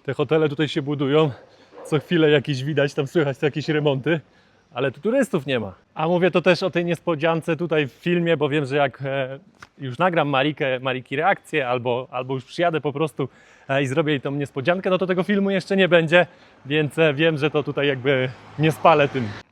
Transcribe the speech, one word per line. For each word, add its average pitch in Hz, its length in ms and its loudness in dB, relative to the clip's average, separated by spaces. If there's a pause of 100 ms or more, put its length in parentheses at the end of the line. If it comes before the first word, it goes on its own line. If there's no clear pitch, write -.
Te 131 120 -6
hotele 156 340 0
tutaj 147 200 -2
się 156 140 -4
budują. 143 480 2 (540)
Co 156 140 -2
chwilę 160 320 2
jakieś 135 340 2
widać, 143 300 0
tam 143 120 -2
słychać 139 360 0
jakieś 151 260 -2
remonty. 147 520 0 (540)
Ale 127 180 -2
tu 143 80 -20
turystów 208 460 0
nie 131 140 0
ma. 98 140 -8 (200)
A 160 140 -2
mówię 175 220 2
to 170 120 2
też 180 200 2
o 185 80 -2
tej 170 140 -2
niespodziance 165 720 -2
tutaj 156 320 -2
w - 40 -14
filmie, 170 440 0
bo 143 120 0
wiem, 147 180 0
że 135 100 -4
jak, 139 260 0
e, 135 360 -6 (400)
już 127 200 -10
nagram 165 300 2
Marikę, 135 520 -2
Mariki 131 360 -6
reakcję 156 520 -2
albo, 123 420 -2
albo 131 240 -6
już 127 100 -8
przyjadę 170 360 -2
po 143 120 -4
prostu, 143 360 -4 (400)
e, 139 140 0
i 139 40 0
zrobię 147 260 0
jej 135 80 -2
tą 143 100 -6
niespodziankę, 156 600 -4
no 185 80 2
to 190 80 -2
tego 180 160 -2
filmu 196 280 0
jeszcze 190 260 -2
nie 185 120 4
będzie, 165 380 4 (400)
więc, 151 320 -2
e, 156 160 4
wiem, 160 240 2
że 143 120 0
to 147 120 0
tutaj 143 260 -2
jakby 131 400 0 (300)
nie 151 140 2
spalę 151 360 4
tym. 123 200 -4 (240)